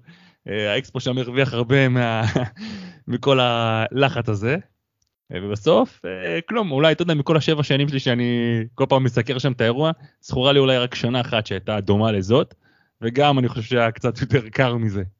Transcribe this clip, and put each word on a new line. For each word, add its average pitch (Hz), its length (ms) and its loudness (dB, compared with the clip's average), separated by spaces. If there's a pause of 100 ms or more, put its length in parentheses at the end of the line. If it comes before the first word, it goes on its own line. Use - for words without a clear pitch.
(480)
אה, 104 240 -2
האקספו 131 280 -4
שם 127 180 -2
הרוויח 123 360 -2
הרבה 127 340 2
מה-, 117 340 0 (440)
<laughs> 196 420 -16
מכל 131 320 2
הלחץ 117 880 0
הזה, 110 280 -2 (760)
אה, 90 100 -6
ובסוף, 104 640 0
אה, 170 440 -6
כלום, 214 220 -4
אולי, 156 220 4
אתה 156 100 0
יודע, 170 120 0
מכל 151 220 0
השבע 147 260 0
שנים 143 260 0
שלי 135 120 -2
שאני 120 600 0 (140)
כל 135 140 0
פעם 131 160 2
מסקר 127 340 0
שם 131 140 -2
את 123 80 -4
האירוע, 127 300 0 (300)
זכורה 139 320 0
לי 143 60 6
אולי 131 200 4
רק 123 160 -4
שנה 123 260 -2
אחת 117 260 -2
שהייתה 104 340 -4
דומה 104 320 2
לזאת, 104 420 0 (460)
וגם 135 380 2
אני 123 100 2
חושב 113 140 -6
שהיה 117 280 0
קצת 117 300 -6
יותר 120 280 -2
קר 120 280 0
מזה. 101 260 -2 (180)